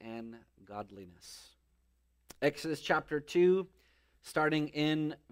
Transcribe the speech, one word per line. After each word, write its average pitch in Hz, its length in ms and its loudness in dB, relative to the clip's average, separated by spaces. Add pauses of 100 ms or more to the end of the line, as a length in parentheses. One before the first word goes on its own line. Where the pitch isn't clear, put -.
and 113 340 -12 (300)
godliness. 98 880 -14 (880)
Exodus 147 400 -2
chapter 151 360 0
two, 180 480 4 (540)
starting 151 480 0
in 151 480 0 (160)